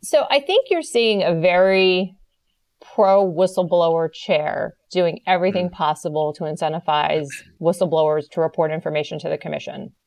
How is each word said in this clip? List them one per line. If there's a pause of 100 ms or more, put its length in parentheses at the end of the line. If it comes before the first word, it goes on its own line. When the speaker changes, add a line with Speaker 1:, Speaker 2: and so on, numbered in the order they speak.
Speaker 1:
So
I
think
you're
seeing
a
very (800)
pro-whistleblower
chair (180)
doing
everything
Speaker 2:
Mm.
Speaker 1:
possible
to
incentivize (340)
whistleblowers
to
report
information
to
the
commission. (140)